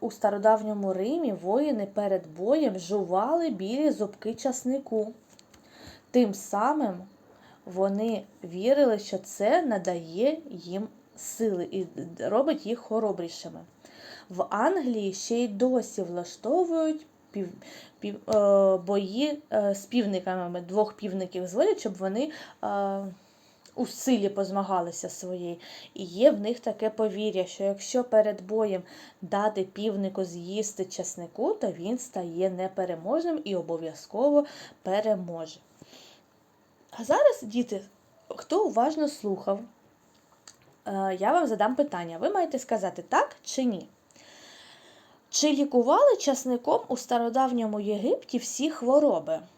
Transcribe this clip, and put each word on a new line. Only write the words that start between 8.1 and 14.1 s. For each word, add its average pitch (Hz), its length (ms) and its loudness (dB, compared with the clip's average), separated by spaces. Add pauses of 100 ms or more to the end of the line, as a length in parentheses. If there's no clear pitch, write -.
вірили, 220 540 4
що 220 200 -6
це 269 440 2
надає 190 760 0 (120)
їм 180 380 -8 (280)
сили 196 540 -4
і 185 160 -4 (320)
робить 262 480 0
їх 233 120 -4
хоробрішими. 175 840 -4 (680)